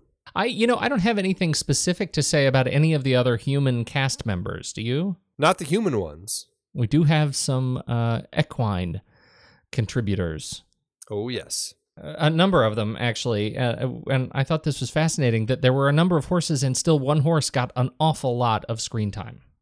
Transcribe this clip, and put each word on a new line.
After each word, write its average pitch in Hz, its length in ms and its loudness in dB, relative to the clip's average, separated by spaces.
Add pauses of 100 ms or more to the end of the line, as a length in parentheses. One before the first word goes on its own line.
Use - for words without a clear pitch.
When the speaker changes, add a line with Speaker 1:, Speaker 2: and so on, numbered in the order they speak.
(360)
Speaker 1:
I, 202 100 -2
you 233 220 0
know, 240 100 2
I 226 120 -2
don't 269 100 -2
have 214 180 2
anything 185 380 0
specific 170 560 -2
to 156 100 -2
say 143 240 2
about 131 220 2
any 156 260 4
of 135 120 0
the 131 100 2
other 123 220 4
human 135 480 0
cast 135 400 -2
members. 92 480 -4
Do - 80 -8
you? 147 340 -2 (240)
Speaker 2:
Not 165 200 4
the 170 60 -6
human 170 320 0
ones. 87 500 -6 (260)
Speaker 1:
We 117 140 -2
do 156 160 4
have 151 320 2
some, 131 500 -2
uh, 117 360 0 (160)
equine 92 640 -2 (720)
contributors. 98 920 -4 (460)
Speaker 2:
Oh, 107 180 -6
yes. - 460 -8 (240)
Speaker 1:
A - 320 -2
number 165 340 4
of 110 140 0
them, 110 200 -2
actually. 107 600 -2
Uh, 123 320 -2 (200)
and 127 240 0
I 135 120 0
thought 160 180 -2
this 147 160 -2
was 123 100 -4
fascinating, 127 580 0
that 127 140 -2
there 127 120 6
were 139 160 2
a 143 40 2
number 175 220 4
of 147 80 2
horses 160 400 0
and 127 140 0
still 160 200 4
one 143 220 2
horse 151 300 2
got 123 260 -2
an 123 140 0 (100)
awful 139 380 0
lot 117 320 2
of 113 100 -4
screen 107 320 -4
time. 113 300 -12 (200)